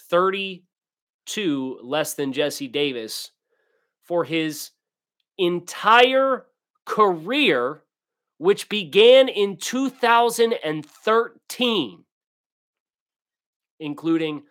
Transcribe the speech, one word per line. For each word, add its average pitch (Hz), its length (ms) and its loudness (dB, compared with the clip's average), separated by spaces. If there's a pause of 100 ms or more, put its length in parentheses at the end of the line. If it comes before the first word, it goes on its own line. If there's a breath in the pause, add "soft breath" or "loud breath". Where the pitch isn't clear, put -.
(100)
thirty-two 180 1700 -4
less 147 320 -4
than 139 180 -4
Jesse 143 360 -4
Davis, 120 640 -6 (720)
for 170 180 -2
his 156 480 -4 (680)
entire 233 1080 2 (380)
career, 170 1000 0 (560)
which 196 300 0
began 214 600 6
in 202 280 -2
two 262 340 -4
thousand 233 640 2 (100)
and 156 220 -6
thirteen, 220 1200 -4 (1800)
including 156 720 -4